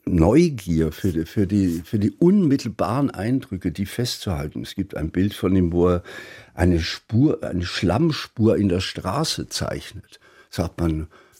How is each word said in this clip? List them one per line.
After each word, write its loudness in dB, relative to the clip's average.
Neugier 4
für -2
die, -2
für -2
die, 0
für -2
die 2
unmittelbaren 2
Eindrücke, -4
die -4
festzuhalten. -6
Es -12
gibt -6
ein -4
Bild 0
von 0
ihm, 2
wo 4
er 2
eine 2
Spur, 0
eine -4
Schlammspur 0
in 2
der 0
Straße -6
zeichnet. -10
Sagt -4
man, 0